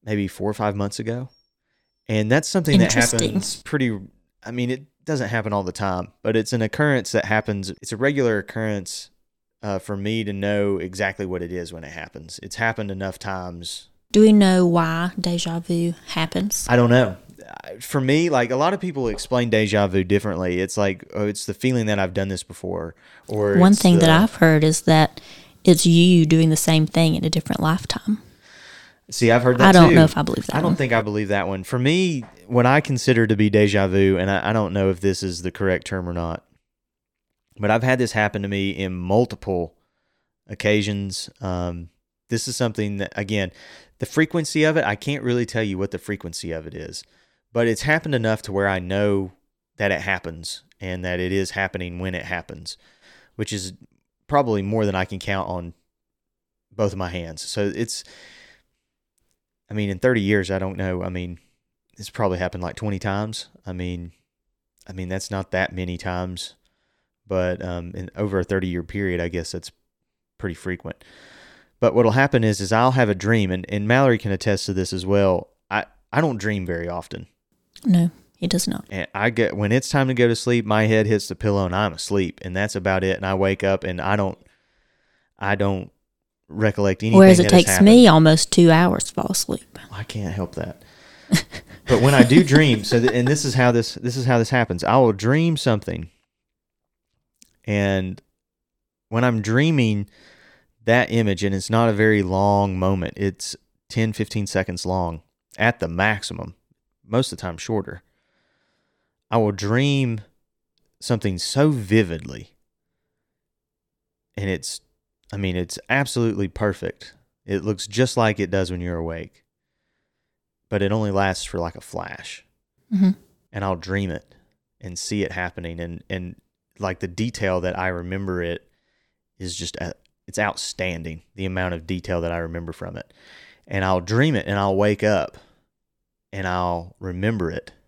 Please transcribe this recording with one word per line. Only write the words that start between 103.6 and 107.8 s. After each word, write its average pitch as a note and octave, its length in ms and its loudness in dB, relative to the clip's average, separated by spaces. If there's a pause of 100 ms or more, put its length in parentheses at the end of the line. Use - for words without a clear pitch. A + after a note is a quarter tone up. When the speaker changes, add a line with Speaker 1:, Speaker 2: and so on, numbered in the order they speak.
Speaker 1:
ten, A2+ 240 -2
fifteen G#2+ 340 -4
seconds F2+ 400 -4
long F2 360 -2 (360)
at A#2 220 0
the E2+ 80 -4
maximum, F2 640 -4 (500)
most A#2+ 280 -2
of - 60 -12
the - 40 -14
time E2+ 140 -8
shorter. G2+ 480 -8 (1200)